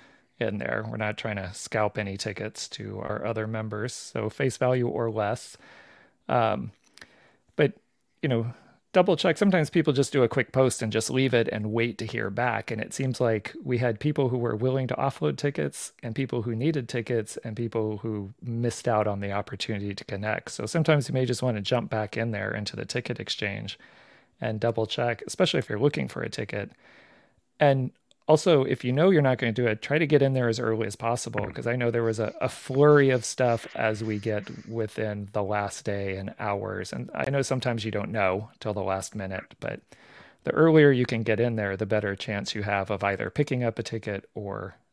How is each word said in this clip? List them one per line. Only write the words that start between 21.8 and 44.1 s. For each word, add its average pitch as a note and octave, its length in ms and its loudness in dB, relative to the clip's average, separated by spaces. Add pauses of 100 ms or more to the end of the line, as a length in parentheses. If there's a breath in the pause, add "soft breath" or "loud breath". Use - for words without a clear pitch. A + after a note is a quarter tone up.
back G#2+ 260 -4
in A#2 140 -2
there G2+ 240 -4
into G#2 220 -6
the G#2+ 100 -6
ticket - 340 -6
exchange G2+ 600 -6 (640 soft breath)
and A2 200 -4
double A2+ 240 0
check, A#2+ 420 -2
especially - 300 0
if C3 100 -2
you're G#2+ 100 -4
looking C#3+ 300 0
for - 140 -8
a - 80 -4
ticket. G#2 420 -6 (880 soft breath)
And C3+ 320 4 (340)
also, D#3 380 6
if C3+ 220 -2
you B2 80 2
know D#3+ 160 4
you're E3+ 120 6
not C3 160 4
gonna A#2 140 0
do A#2+ 160 2
it, G#2+ 140 0
try D3 160 0
to D#3+ 100 2
get C#3+ 140 6
in C#3 100 4
there B2+ 160 2
as A2+ 140 0
early A2 260 0
as G#2 80 -8
possible, A#2 560 -2
'cause A#2 160 -6
I A#2+ 80 2
know A#2+ 160 0
there A#2 120 2
was A2+ 160 0
a, - 200 -2
a - 80 0
flurry C#3+ 640 6
of B2+ 160 2
stuff A#2+ 500 0
as A2 260 0
we A2 160 -2
get G#2 300 -2 (180)
within G#2+ 680 -4
the G#2 100 0
last G2+ 400 -2
day G2 320 -2
and G2 240 -8
hours. G2+ 540 -4
And B2+ 200 -8
I C3+ 160 -2
know C#3 120 2
sometimes B2 420 -2
you G#2+ 80 -4
don't G2+ 200 -2
know G#2 380 0 (120)
till G#2+ 120 -4
the G2 100 -4
last F#2+ 300 -4
minute, F#2+ 460 -8
but - 220 -8 (640 soft breath)
the E3 60 0
earlier D#3 380 8
you B2 160 4
can A#2 180 -2
get A2 180 2
in A#2 160 0
there, G2+ 180 -2
the G#2 100 -2
better G#2 300 0
chance G2+ 400 -6
you G#2 80 -4
have G2+ 280 0
of G2 120 -4
either G2+ 260 0
picking C3+ 360 0
up A2+ 120 -2
a A2+ 60 -4
ticket G#2 520 -6